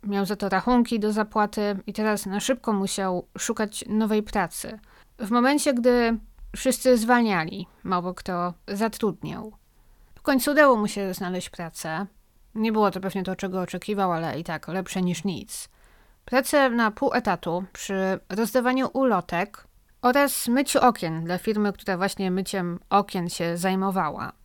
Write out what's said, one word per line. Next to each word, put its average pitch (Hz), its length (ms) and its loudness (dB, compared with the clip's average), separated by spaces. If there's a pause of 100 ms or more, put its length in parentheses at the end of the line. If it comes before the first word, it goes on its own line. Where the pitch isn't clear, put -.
Miał 196 240 0
za 202 100 -2
to 202 120 -4
rachunki 233 520 2
do 214 120 0
zapłaty 208 720 0
i 202 60 -8
teraz 214 340 -2
na 196 140 -2
szybko - 320 0
musiał 190 560 -2 (100)
szukać 214 500 -4
nowej 214 340 2
pracy. 208 560 -4 (400)
W 208 120 -6
momencie, 269 440 4
gdy 240 440 4 (380)
wszyscy 254 420 4
zwalniali, 208 680 2 (160)
mało 180 320 -2
kto 175 400 -4 (140)
zatrudniał. 208 840 -4 (600)
W - 80 -20
końcu 269 280 2
udało 277 260 8
mu 208 120 0
się 196 260 -4
znaleźć 180 360 -6
pracę. 165 560 -8 (480)
Nie 220 180 0
było 214 180 4
to 180 100 -6
pewnie 196 220 -4
to, 185 140 -4
czego 190 240 -4
oczekiwał, 185 520 -2
ale 160 280 -4
i 170 40 -10
tak 160 240 -8
lepsze 185 340 -4
niż 180 220 -2
nic. - 440 -8 (560)
Pracę 269 460 2
na 233 200 2
pół 254 240 -2
etatu 185 580 -2
przy 190 560 -2
rozdawaniu 247 640 0
ulotek 202 760 -2 (340)
oraz 254 460 2
myciu 269 320 2
okien 165 440 2
dla 175 140 -2
firmy, 208 340 0
która 196 240 -4
właśnie 190 340 0
myciem 180 480 -2 (120)
okien 196 380 2
się 170 280 -4
zajmowała. 185 760 0 (120)